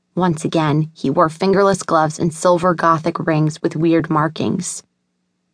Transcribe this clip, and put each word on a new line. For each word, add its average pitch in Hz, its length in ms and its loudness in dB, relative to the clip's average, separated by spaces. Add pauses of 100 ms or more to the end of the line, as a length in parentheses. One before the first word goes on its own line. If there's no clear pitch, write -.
(160)
Once 175 300 0
again, 156 480 0
he - 160 -6
wore 160 200 2
fingerless 190 540 2
gloves 156 360 0
and 160 140 -2
silver 180 400 2
Gothic 165 460 0
rings 156 420 0
with 170 140 -2
weird 165 340 0
markings. 160 760 -4 (720)